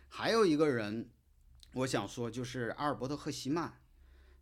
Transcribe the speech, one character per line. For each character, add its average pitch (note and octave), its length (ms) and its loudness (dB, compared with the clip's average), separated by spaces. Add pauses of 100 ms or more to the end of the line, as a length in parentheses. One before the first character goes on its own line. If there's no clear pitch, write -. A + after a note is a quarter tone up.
还 B2 220 -2
有 A3 160 6
一 D3+ 100 6
个 D3+ 120 6
人， A2+ 420 0 (640)
我 B2+ 120 0
想 A2+ 220 -2
说， A#2 220 -6
就 B2+ 120 -6
是 B2 360 -4
阿 C#3+ 60 -2
尔 C#3+ 120 0
伯 A#2+ 100 -6
特· D3 100 -4
赫 D3+ 140 -8
希 C3 200 -6
曼。 D#3 300 -4 (600)